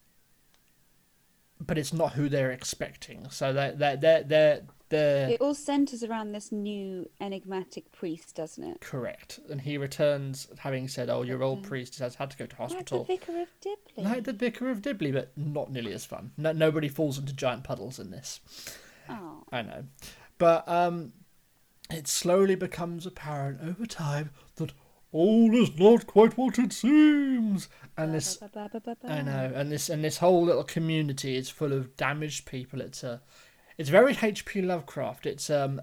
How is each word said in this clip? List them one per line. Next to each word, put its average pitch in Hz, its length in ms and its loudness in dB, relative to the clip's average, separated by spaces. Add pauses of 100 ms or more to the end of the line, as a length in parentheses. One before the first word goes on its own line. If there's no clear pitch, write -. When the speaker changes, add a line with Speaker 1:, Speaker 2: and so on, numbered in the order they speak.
(1600)
Speaker 1:
but 160 180 -4
it's 143 140 -4
not 160 220 0
who 139 160 0
they're 135 220 0
expecting. - 800 -10
So 135 200 -4
they're, 139 200 -2
they're, 143 260 0
they're, 160 260 6
they're, 151 380 6 (280)
they're 147 420 4
Speaker 2:
It 233 100 0
all 285 140 2
centers 277 480 0
around 220 300 -6
this 208 180 -10
new 202 580 -6 (100)
enigmatic 190 720 -8
priest, - 440 -10
doesn't - 280 -10
it? - 180 -10
Speaker 1:
Correct. - 580 -10 (100)
And 139 120 -8
he 143 180 -4
returns 139 680 -2 (120)
having 131 280 -4
said, 123 220 -6
"Oh, 123 140 0
your 127 180 -4
old 135 180 -2
Speaker 2:
Okay. - 100 -12
Speaker 1:
priest 127 280 -8
has 123 160 -6
had 143 180 -8
to - 60 -20
go - 80 -10
to - 160 -16
Speaker 2:
Like 117 80 -6
the 339 60 -8
Speaker 1:
hospital." - 300 -6
Speaker 2:
Vicar 349 360 -6
of 339 60 -8 (120)
Dibley. - 440 -10
Speaker 1:
Like 226 220 -2
the 262 80 -6
Vicar 240 360 -4
of 208 140 -6
Dibley, 196 280 -4
but 135 240 -4
not 143 360 -6
nearly 117 220 -6
as 110 120 -10
fun. - 320 -12
No, 156 140 -2
nobody 156 380 2
falls 143 280 -2
into 139 160 -8
giant 127 300 -4
puddles - 340 -8
in 104 140 -14
this. - 280 -14 (720)
Speaker 2:
Oh. 180 420 -14
Speaker 1:
I 120 120 -4
know. - 220 -14 (520)
But, 165 320 4
um, 175 440 0 (760)
it 156 180 -10
slowly 190 480 4
becomes 175 520 -6
apparent 143 560 -6
over 180 240 -6
time 147 440 -4 (260)
that 156 140 -6 (400)
all 220 440 6
is 151 220 4
not 220 300 8
quite 226 300 8
what 254 220 0
it 226 140 2
seems. 269 960 4 (280)
And 160 140 -2
Speaker 2:
Ba, 160 60 0
Speaker 1:
this, - 200 -4
Speaker 2:
ba, 202 160 -16
ba, 208 180 -10
ba, 226 100 -8
ba, 233 200 -8
ba. 247 100 -10
Speaker 1:
I 127 120 -4
know, 135 320 -2
and 143 160 -4
this, 143 180 -4
and 156 140 -2
this 156 140 -2
whole 175 280 6
little 147 180 4
community 151 720 -2
is 131 140 -4
full 147 240 -2
of 131 220 -4
damaged 147 520 -4
people. 127 340 -10
It's - 220 -12
a, 120 180 -8 (560)
it's 143 120 -6
very 226 300 8
H 208 260 -2
P 202 180 -4
Lovecraft. 151 640 -4
It's, - 240 -6
um, 139 320 0